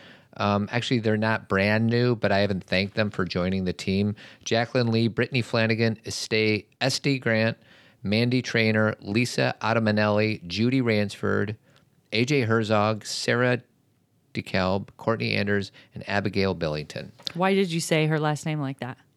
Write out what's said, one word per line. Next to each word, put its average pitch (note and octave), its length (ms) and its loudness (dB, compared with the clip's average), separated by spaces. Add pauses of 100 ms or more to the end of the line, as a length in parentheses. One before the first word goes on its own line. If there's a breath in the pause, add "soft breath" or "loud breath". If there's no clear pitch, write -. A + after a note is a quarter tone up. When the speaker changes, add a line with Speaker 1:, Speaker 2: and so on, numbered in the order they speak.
(360 loud breath)
Speaker 1:
Um, G2+ 340 2
actually, A#2+ 280 0
they're G#2+ 180 2
not A2 320 0
brand G#2+ 380 2
new, A#2+ 300 2
but G2+ 160 0
I G2 80 4
haven't G2 240 0
thanked F#2+ 300 0
them G#2 160 0
for F#2+ 140 -2
joining F#2 400 -2
the F2+ 80 -2
team. G2+ 420 0 (300 loud breath)
Jacqueline A#2 480 0
Lee, A2+ 160 2
Brittany A#2+ 340 -2
Flanagan, A2+ 640 0
Estee, G#2+ 640 0 (140)
Esty C3+ 400 0
Grant, A2+ 360 0 (460 soft breath)
Mandy A#2+ 400 0
Traynor, A2 580 2
Lisa B2 640 -2
Ottamanelli, G#2+ 840 0
Judy A#2 360 0
Ransford, G#2 760 0 (560 soft breath)
A A2+ 120 2
J C#3 180 2
Herzog, G#2+ 640 2
Sarah B2 560 0 (720)
DeKalb, F#2+ 540 -2 (100)
Courtney A2+ 360 -2
Anders, G2+ 380 -2 (220 loud breath)
and - 120 -14
Abigail G2 480 0
Billington. D#2 560 -6 (220)
Speaker 2:
Why F#3+ 220 0
did F#3+ 180 0
you E3 80 -2
say D#3 260 2
her D#3 140 0
last D3+ 240 -2
name D#3 160 -4
like C#3 200 -6
that? B2 180 -10 (180)